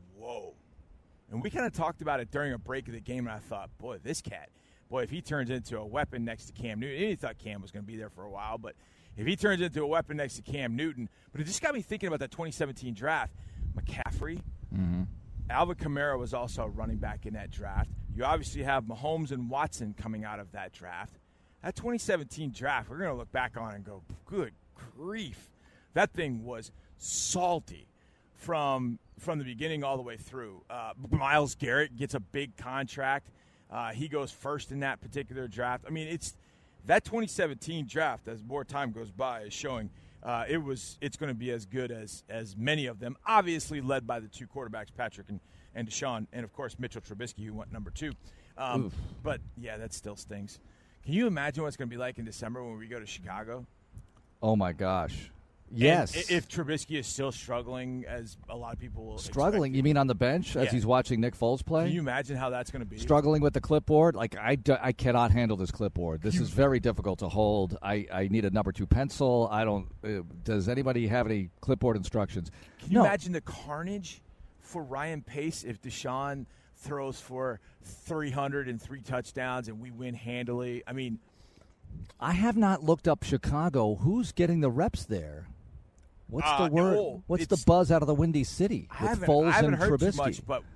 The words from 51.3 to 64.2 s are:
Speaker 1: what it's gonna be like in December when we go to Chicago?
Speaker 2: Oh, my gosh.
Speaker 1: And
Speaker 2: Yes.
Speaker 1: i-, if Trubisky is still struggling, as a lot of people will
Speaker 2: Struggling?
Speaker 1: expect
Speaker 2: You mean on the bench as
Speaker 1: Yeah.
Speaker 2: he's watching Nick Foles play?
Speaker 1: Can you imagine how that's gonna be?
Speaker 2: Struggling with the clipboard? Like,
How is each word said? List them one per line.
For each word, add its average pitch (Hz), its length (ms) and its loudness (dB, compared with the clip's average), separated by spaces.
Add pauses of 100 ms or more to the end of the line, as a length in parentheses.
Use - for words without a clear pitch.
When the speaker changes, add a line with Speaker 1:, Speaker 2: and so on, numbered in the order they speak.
Speaker 1:
what 151 40 -2
it's 143 100 -8
gonna 131 120 -6
be 120 80 -10
like 123 200 -6
in 117 80 -8
December 120 380 -10
when 113 140 -10
we 110 100 -14
go 120 120 -10
to 107 60 -14
Chicago? 110 600 -10 (800)
Speaker 2:
Oh, 110 120 6
my 90 180 4
gosh. 92 580 -2 (420)
Speaker 1:
And 117 60 -2
Speaker 2:
Yes. 147 380 6 (120)
Speaker 1:
i-, 180 40 2
if 175 160 2
Trubisky 156 500 -2
is 120 80 -6
still 135 240 -2
struggling, 127 720 -6
as 117 300 -10 (140)
a 117 80 -10
lot 117 160 -10
of - 60 -8
people 110 260 -10
will 110 120 -8
Speaker 2:
Struggling? 147 540 4
Speaker 1:
expect 135 60 2
Speaker 2:
You 135 60 8
mean 147 120 8
on 139 120 8
the 127 80 6
bench 131 420 2
as 135 80 4
Speaker 1:
Yeah. 127 60 2
Speaker 2:
he's 117 140 4
watching 123 360 6
Nick 120 120 2
Foles 120 320 2
play? 165 200 2
Speaker 1:
Can - 80 2
you 175 80 0
imagine 135 340 -2
how 127 140 -2
that's 123 220 -4
gonna 127 120 -8
be? 104 140 -10
Speaker 2:
Struggling 151 440 6
with 147 120 6
the 131 80 2
clipboard? 156 520 6
Like, 113 240 -2